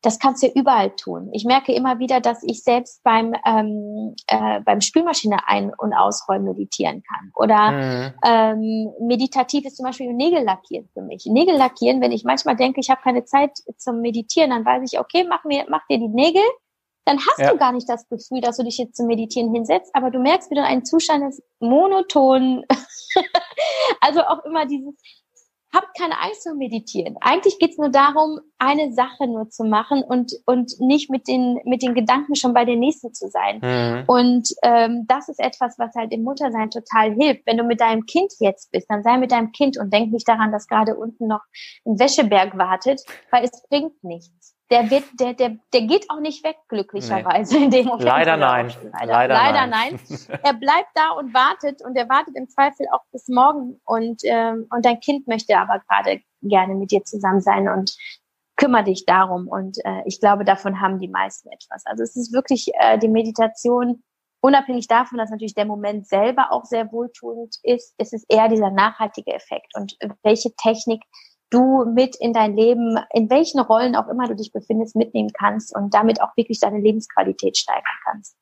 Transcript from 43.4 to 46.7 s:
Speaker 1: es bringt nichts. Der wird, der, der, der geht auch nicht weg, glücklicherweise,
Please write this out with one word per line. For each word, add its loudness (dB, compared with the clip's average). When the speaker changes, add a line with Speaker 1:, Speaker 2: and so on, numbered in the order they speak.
Speaker 1:
es -8
bringt -2
nichts. -16
Der 4
wird, 2
der, -2
der, -2
der 4
geht 0
auch -6
nicht -8
weg, -4
glücklicherweise, -2